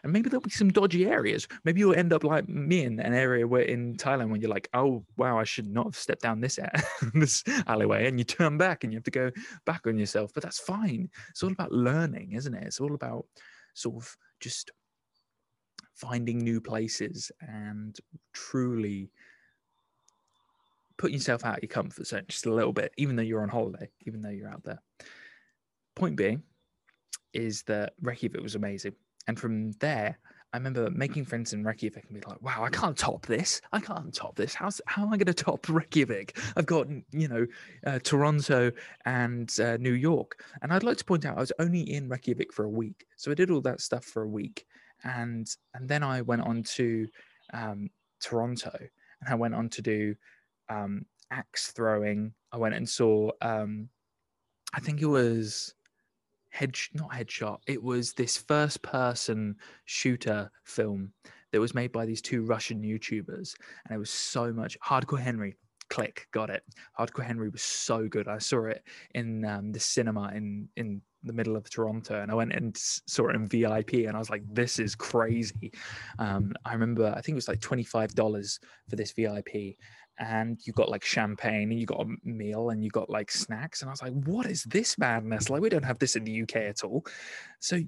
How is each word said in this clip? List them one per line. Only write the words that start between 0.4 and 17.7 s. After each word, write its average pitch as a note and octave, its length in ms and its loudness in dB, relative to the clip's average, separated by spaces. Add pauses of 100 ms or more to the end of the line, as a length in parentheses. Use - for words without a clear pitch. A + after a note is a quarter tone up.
some G3+ 200 6
dodgy F#3 360 6
areas. - 400 2 (200)
Maybe E3 160 4
you'll F#3+ 140 10
end E3+ 180 6
up D#3 100 4
like D3+ 240 4
me D3+ 380 2
in A2+ 160 0
an A#2+ 120 2
area B2 320 6
where, B2 180 6
in A#2+ 340 0
Thailand, C3 320 2
where G#2+ 100 0
you're A2 100 0
like, G2 240 -2
"Oh, B2 320 4 (120)
wow, B2 200 4
I A2 60 4
should G#2+ 240 -4
not A#2 200 2
have - 100 -6
stepped - 240 -2
down A2+ 180 2
this B2+ 180 -2
a-, - 140 -4
<laughs> - 420 0
this D3+ 300 6 (240)
alleyway," G#2+ 400 4
and C3 100 2
you A#2+ 60 2
turn D3+ 340 2
back F3 280 2
and A2 80 -2
you A2 40 -4
have A2+ 60 -8
to - 80 -4
go B2+ 200 2 (340)
back E3+ 200 -2
on A2+ 120 2
yourself. G#2 360 0
But D3+ 100 -4
that's - 160 -8
fine. F#3 500 -2 (220)
It's - 120 -6
all F#3+ 80 0
about F#3 220 -2
learning, B2 580 2
isn't B2 220 -4
it? - 120 -8
It's - 140 -8
all C#3+ 160 -2
about A#2+ 300 -6 (480)
sort A#2+ 240 -6
of A#2 180 -16 (240)
just - 320 -10 (1200)
finding A#2+ 440 -2
new A#2 240 2
places A2 680 -4 (120)
and G#2+ 580 -10 (320)